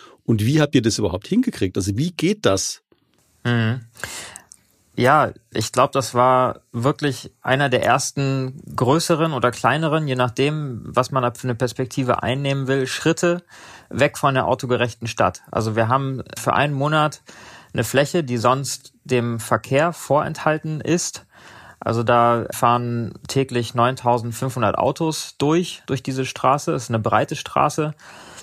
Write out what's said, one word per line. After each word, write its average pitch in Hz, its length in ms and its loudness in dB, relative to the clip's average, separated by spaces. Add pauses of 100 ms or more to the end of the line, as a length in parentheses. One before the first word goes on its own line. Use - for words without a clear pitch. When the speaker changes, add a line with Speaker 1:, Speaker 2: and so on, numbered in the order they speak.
(240)
Speaker 1:
Und 107 200 2
wie 147 180 4
habt 147 120 2
ihr 131 80 6
das 107 160 2
überhaupt 92 300 -2
hingekriegt? 185 500 0
Also 98 200 0
wie 160 140 -2
geht 196 340 0
das? - 360 0 (640)
Speaker 2:
Mhm. 117 380 0 (1200)
Ja, 131 300 4 (240)
ich 117 180 -4
glaub, 131 200 4
das 131 240 -2
war 127 460 4 (100)
wirklich 139 600 -2 (120)
einer 135 260 2
der 123 140 2
ersten 135 760 0 (160)
größeren 160 560 2
oder 123 200 0
kleineren, 151 560 0
je 131 80 -2
nachdem, 131 720 -2
was - 240 0
man 135 100 0
da 123 140 0
für - 80 -12
eine 127 100 -2
Perspektive 123 680 -2
einnehmen 139 420 -2
will, 131 220 0
Schritte 175 560 0 (480)
weg 143 260 0
von 143 160 2
der 127 140 0
autogerechten 120 580 0
Stadt. 104 460 0
Also 110 240 -2
wir 113 120 0
haben 135 360 -2 (120)
für - 200 -2
einen 147 180 0
Monat 151 480 0 (520)
eine - 100 0
Fläche, 143 400 0
die 123 140 -2
sonst 127 560 0 (100)
dem 120 360 0
Verkehr 135 540 0
vorenthalten 156 880 -2
ist. - 460 -4 (520)
Also 113 220 -2
da 117 480 4
fahren 120 640 0 (140)
täglich 120 480 -2
neuntausendfünfhundert 120 1040 0
Autos 156 580 -2
durch, 165 480 0
durch 135 160 -4
diese 131 240 -4
Straße. 139 480 0
Es 135 120 -4
ist - 40 -8
eine 117 80 0
breite 113 380 0
Straße. 147 580 0 (500)